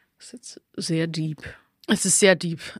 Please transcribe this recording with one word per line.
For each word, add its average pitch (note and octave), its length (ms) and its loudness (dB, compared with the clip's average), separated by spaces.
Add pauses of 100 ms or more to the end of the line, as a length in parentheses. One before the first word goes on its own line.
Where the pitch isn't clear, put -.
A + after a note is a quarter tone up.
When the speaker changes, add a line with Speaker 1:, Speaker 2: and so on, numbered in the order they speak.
(180)
Speaker 1:
Das - 80 -20
ist - 60 -20
jetzt - 280 -20 (160)
sehr E3 300 -2
deep. D#3 320 -6 (480)
Speaker 2:
Es A3+ 180 0
ist - 160 2
sehr F#3+ 160 8
deep. E3 240 -6 (200)